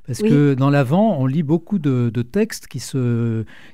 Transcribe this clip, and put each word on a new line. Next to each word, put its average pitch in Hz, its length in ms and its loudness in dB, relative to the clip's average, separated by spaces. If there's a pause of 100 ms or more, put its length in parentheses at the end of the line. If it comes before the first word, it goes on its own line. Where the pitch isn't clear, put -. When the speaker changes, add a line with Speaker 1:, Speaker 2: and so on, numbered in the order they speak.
Speaker 1:
parce 127 140 -6
Speaker 2:
Oui. 214 100 2
Speaker 1:
que 143 240 4
dans 135 160 2
l'avant, 147 500 2
on 131 60 0
lit 139 160 0
beaucoup 165 360 -2
de, 127 340 0
de 120 100 -2
textes 202 460 -4
qui 127 120 -12
se, 117 640 -2 (300)